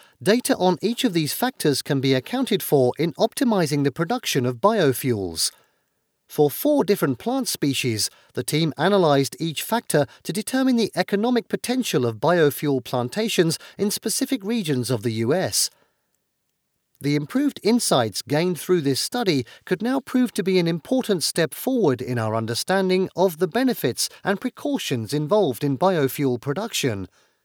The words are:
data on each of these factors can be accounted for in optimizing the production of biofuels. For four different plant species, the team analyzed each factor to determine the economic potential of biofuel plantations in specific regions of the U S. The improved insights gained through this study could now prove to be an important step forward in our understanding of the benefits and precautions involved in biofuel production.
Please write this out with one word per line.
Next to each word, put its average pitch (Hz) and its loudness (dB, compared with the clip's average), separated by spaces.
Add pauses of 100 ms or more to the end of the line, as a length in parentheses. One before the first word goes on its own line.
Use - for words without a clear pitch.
(220)
data 214 2
on 180 2
each 226 -2
of 220 2
these 160 0
factors - 0
can 139 -2
be 135 2
accounted 208 -2
for 135 2
in 147 0
optimizing 185 0
the 139 0
production 170 -2
of 127 -2
biofuels. 120 0 (760)
For 147 4
four 285 2
different 165 0
plant 254 -4
species, 123 -2 (240)
the 123 -4
team 156 0
analyzed 151 2
each 160 -6
factor 165 0 (160)
to - -8
determine 262 0
the 226 0
economic 214 0
potential 208 -2
of 113 -2
biofuel 147 2
plantations 160 0 (200)
in 202 0
specific - -4
regions 156 -2
of 113 -2
the 120 -2
U 113 0
S. 160 -2 (1300)
The 147 0
improved 262 -2
insights 165 2
gained 165 0
through 180 0
this 135 0
study 180 -2 (180)
could 185 -4
now 254 -2
prove 254 0
to 202 -2
be 185 2
an 170 2
important 196 -2
step - -2
forward 190 0
in 123 -2
our 110 0
understanding 185 0
of 170 2
the 180 0
benefits 233 -2 (120)
and 196 -2
precautions 240 -4
involved 151 0
in 139 0
biofuel 143 0
production. 135 -4 (360)